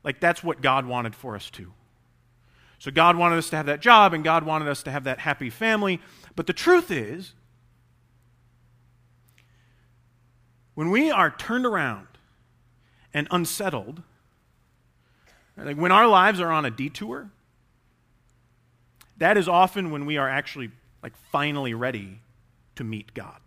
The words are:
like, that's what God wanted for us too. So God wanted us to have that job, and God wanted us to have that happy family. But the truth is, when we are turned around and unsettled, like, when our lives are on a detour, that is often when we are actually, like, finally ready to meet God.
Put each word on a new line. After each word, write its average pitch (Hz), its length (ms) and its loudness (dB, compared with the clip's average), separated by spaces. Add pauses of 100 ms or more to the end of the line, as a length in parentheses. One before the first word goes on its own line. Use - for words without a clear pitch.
like, 139 160 -6
that's 170 240 0
what 156 160 -4
God 135 260 2
wanted 120 280 -6
for 120 200 -12
us 101 140 -14
too. 92 240 -20 (1040)
So 139 120 -10
God 165 260 6
wanted 170 220 2
us 160 120 -4
to 160 60 -4
have 151 100 -4
that 147 140 -4
job, 214 320 8
and 156 100 -4
God 160 220 2
wanted 156 240 -2
us 143 140 -4
to 139 80 -10
have 135 140 -6
that 131 160 -4
happy 139 300 -4
family. 208 500 -2 (360)
But 170 100 -6
the 190 60 -4
truth 349 380 2
is, 147 420 -8 (3500)
when 160 160 -2
we 285 200 2
are 190 200 2
turned 247 340 -6
around 143 420 -2 (1080)
and 147 160 -2
unsettled, 165 720 -4 (1500)
like, 143 220 -10
when 175 120 0
our 214 160 8
lives 196 320 6
are 170 120 -2
on 156 140 0
a 123 60 -2
detour, 202 600 -10 (1900)
that 185 180 4
is 175 100 2
often 185 460 2
when 143 120 -6
we 151 120 -4
are 135 120 0
actually, 135 420 -6 (300)
like, - 140 -16 (160)
finally 143 440 -2
ready 113 440 -8 (560)
to - 80 -12
meet 110 320 -10
God. - 320 -16